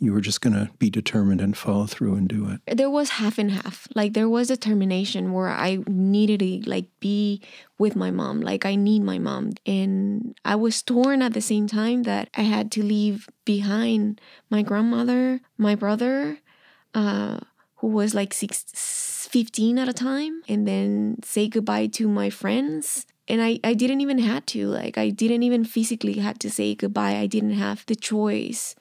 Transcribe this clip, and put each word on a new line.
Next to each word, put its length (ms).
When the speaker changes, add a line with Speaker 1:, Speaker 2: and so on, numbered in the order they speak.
Speaker 1:
you 140
were 80
just 200
gonna 360
be 120
determined 520
and 160
follow 300
through 280
and 120
do 220
it? 280
Speaker 2:
There 120
was 220
half 260
and 140
half. 440
Like, 180
there 160
was 200
determination 840
where 160
I 380
needed 540
to, 280
like, 180
be 420
with 160
my 160
mom. 300
Like, 240
I 100
need 260
my 160
mom. 360
And 800
I 100
was 280
torn 380
at 120
the 80
same 260
time 360
that 340
I 40
had 320
to 100
leave 440
behind 800
my 120
grandmother, 800
my 180
brother, 640
uh, 460
who 80
was, 280
like, 180
six, 300
fifteen 480
at 120
a 40
time, 540
and 180
then 580
say 260
goodbye 380
to 200
my 220
friends. 760
And 140
I, 240
I 80
didn't 260
even 180
had 300
to, 200
like, 300
I 120
didn't 340
even 220
physically 480
had 260
to 100
say 240
goodbye. 440
I 100
didn't 280
have 300
the 100
choice 840